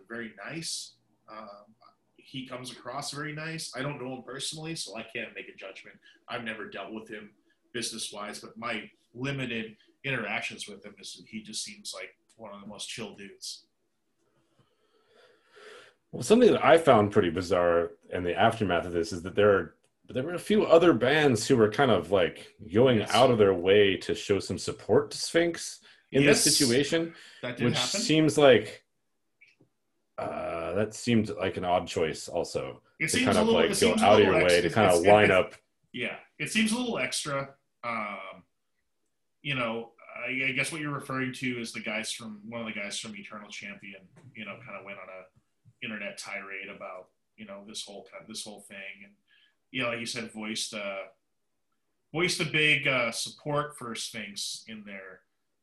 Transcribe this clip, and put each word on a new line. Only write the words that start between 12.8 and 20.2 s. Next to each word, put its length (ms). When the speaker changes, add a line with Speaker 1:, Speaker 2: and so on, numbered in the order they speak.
Speaker 1:
chill 280
dudes. 500
Speaker 2:
Well, 120
something 280
that 140
I 120
found 340
pretty 180
bizarre 640
in 120
the 140
aftermath 480
of 80
this 200
is 100
that 120
there 160
are, 240
there 140